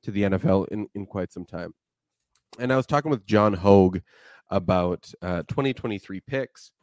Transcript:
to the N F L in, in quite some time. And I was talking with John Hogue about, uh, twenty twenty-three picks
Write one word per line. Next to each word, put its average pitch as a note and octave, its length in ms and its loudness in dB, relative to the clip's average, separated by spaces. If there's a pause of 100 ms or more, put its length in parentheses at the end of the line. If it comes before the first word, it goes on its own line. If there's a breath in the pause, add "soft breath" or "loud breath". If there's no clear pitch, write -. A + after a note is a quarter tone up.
to - 80 -10
the G2+ 140 0
N F#2+ 100 0
F F#2 100 -2
L F#2+ 200 2
in, G#2+ 300 -8
in G2+ 120 -10
quite F#2 260 -8
some F2+ 120 -14
time. E2+ 300 -14 (840)
And B2+ 140 -2
I C3 40 2
was C3 100 -2
talking D3 240 -2
with B2 160 -4
John G#2+ 260 4
Hogue F#2+ 460 6 (520 soft breath)
about, F2+ 600 -2 (100)
uh, F2 260 -6
twenty C3+ 240 -4
twenty-three G2+ 480 -10
picks - 500 -10 (120)